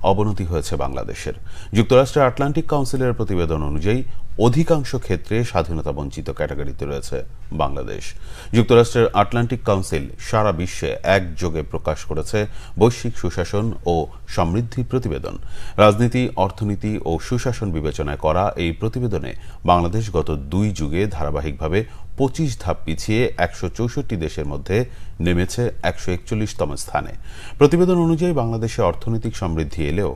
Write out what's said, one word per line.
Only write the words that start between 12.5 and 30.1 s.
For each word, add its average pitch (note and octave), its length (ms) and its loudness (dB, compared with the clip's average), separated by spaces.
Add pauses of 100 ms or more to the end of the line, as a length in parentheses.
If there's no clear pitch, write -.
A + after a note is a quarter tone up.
বৈশ্বিক - 420 2
সুশাসন F#2+ 440 -2 (260)
ও - 20 4 (420)
সমৃদ্ধি A2 540 0
প্রতিবেদন। G2+ 440 -2 (480)
রাজনীতি, A2+ 400 6 (220)
অর্থনীতি G#2 480 -2 (180)
ও - 20 2 (140)
সুশাসন A#2+ 500 -2
বিবেচনায় D2 500 -2
করা E2+ 180 2 (200)
এই E2 160 0
প্রতিবেদনে A2+ 520 -2 (380)
বাংলাদেশ F2 340 4 (120)
গত D2+ 120 2 (240)
দুই G2+ 140 2 (120)
যুগে D#2+ 240 0 (120)
ধারাবাহিকভাবে D2+ 680 0 (380)
পঁচিশ C#3 320 0 (120)
ধাপ F2+ 240 0
পিছিয়ে G#2+ 360 0 (220)
একশো - 220 -4 (120)
চৌষট্টি A#2+ 460 -2
দেশের D2+ 280 -4
মধ্যে C#2+ 240 -2 (500)
নেমেছে F2+ 360 2 (280)
একশো - 260 -4
একচল্লিশতম G#2 540 -2 (120)
স্থানে। - 300 -4 (460)
প্রতিবেদন F3 480 6
অনুযায়ী E3 340 2
বাংলাদেশে A2+ 400 -2 (100)
অর্থনৈতিক A2+ 520 -2
সমৃদ্ধি D#2+ 480 -2
এলেও F2+ 260 0